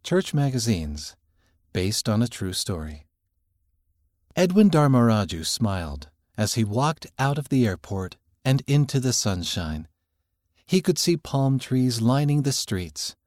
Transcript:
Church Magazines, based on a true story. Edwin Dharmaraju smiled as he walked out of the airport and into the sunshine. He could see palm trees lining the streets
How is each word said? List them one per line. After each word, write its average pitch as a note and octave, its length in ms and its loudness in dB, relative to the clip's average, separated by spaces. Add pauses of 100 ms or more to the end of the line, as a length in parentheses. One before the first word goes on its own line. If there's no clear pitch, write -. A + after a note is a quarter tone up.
Church - 300 -2
Magazines, A2+ 840 -2 (560)
based G2 380 -2
on G#2+ 120 2
a A#2+ 60 0
true F#2+ 240 -8
story. D#2 540 -8 (1300)
Edwin F#3 340 4
Dharmaraju A#2 760 4
smiled E2+ 640 -4 (280)
as G#2+ 180 -2
he A2+ 100 2
walked C3 420 -2 (100)
out C#3 200 0
of D3 100 -8
the C3 180 4
airport F#2+ 520 -4 (260)
and C3 240 2
into C#3 320 2
the B2 140 0
sunshine. E2 720 -4 (800)
He F#3 160 2
could F3 160 0
see F3 180 0
palm C3+ 440 0
trees B2+ 420 0
lining C#3+ 400 2
the C3+ 100 0
streets - 640 -6 (120)